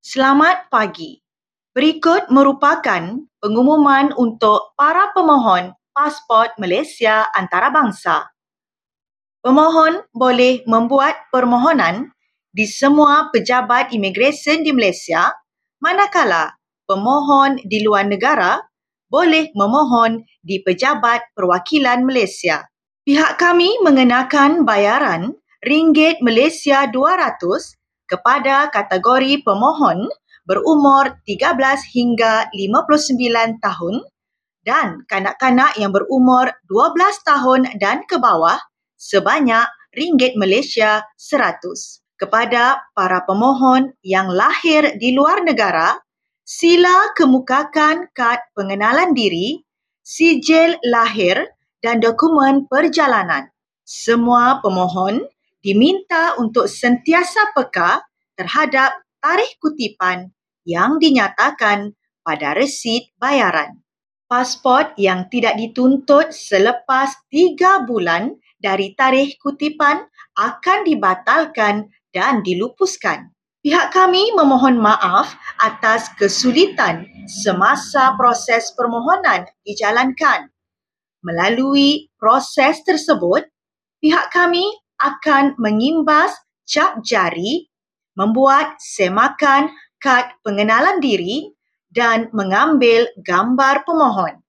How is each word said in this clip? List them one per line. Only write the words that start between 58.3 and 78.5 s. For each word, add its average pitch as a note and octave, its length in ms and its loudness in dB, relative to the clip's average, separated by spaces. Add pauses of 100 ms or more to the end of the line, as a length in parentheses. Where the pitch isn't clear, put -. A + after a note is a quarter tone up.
terhadap C4+ 560 -2 (240)
tarikh F#4 400 -4
kutipan F#3 720 -6 (320)
yang G#3 400 0
dinyatakan G#3+ 880 0 (320)
pada D3 320 -6
resit A#3+ 640 -4
bayaran. G3 640 -2 (480)
Pasport B3 640 -2
yang F#3 320 -2
tidak A3+ 320 -2
dituntut C#4 720 0
selepas B3 800 -2 (160)
tiga F4 560 2
bulan A3+ 560 -4 (160)
dari G3 400 -4
tarikh C4+ 480 0
kutipan D4 640 -4 (320)
akan F4+ 480 -2
dibatalkan G#3+ 1040 -2 (240)
dan A3 240 0
dilupuskan. F#3+ 880 -4 (320)
Pihak D4+ 320 0
kami F#4 480 2
memohon C4 400 4
maaf G#3 560 0 (240)
atas A3+ 560 -2
kesulitan A#3+ 880 0 (240)
semasa B3+ 880 0
proses A#3+ 640 0